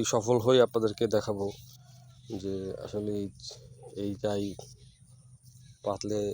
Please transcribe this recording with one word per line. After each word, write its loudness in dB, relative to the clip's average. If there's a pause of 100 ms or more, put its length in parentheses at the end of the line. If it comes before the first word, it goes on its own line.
(140)
সফল 4
হই, 8
আপনাদেরকে 0 (100)
দেখাবো 0 (960)
যে -4 (320)
আসলে -4 (100)
এই, -4 (760)
এই 0 (120)
চাই 0 (1400)
পাতলে -2 (140)